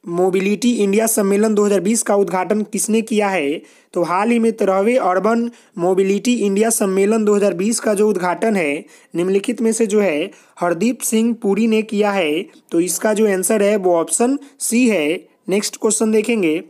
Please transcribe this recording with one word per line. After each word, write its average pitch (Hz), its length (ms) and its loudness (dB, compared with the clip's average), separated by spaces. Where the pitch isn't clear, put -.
मोबिलिटी 190 680 0
इंडिया 208 340 2
सम्मेलन 214 480 0
दो 208 100 2
हज़ार 202 160 2
बीस 220 220 0
का 202 120 0
उद्घाटन 190 480 0
किसने 214 400 -2
किया 208 260 0
है? 160 320 -2
तो 175 100 -2
हाल 185 280 0
ही 233 80 2
में 226 140 2
तेरहवें 202 460 0
अर्बन 220 520 0
मोबिलिटी 196 560 0
इंडिया 208 360 0
सम्मेलन 208 540 0
दो 208 100 2
हज़ार 202 200 2
बीस 208 260 -2
का 214 140 -2
जो 214 140 2
उद्घाटन 185 480 -2
है 151 280 -2
निम्नलिखित 196 440 -2
में 226 120 0
से 226 140 0
जो 208 140 2
है 175 300 -2
हरदीप 175 400 0
सिंह 226 420 0
पुरी 202 240 0
ने 220 160 0
किया 208 280 -2
है, 160 320 -2
तो 170 100 0
इसका 196 340 -2
जो 214 140 2
आंसर 202 340 0
है 208 140 2
वो 185 180 2
ऑप्शन 233 440 0
सी 240 280 2
है। 160 400 -2
नेक्स्ट 196 280 -2
क्वेश्चन 220 360 0
देखेंगे 208 460 0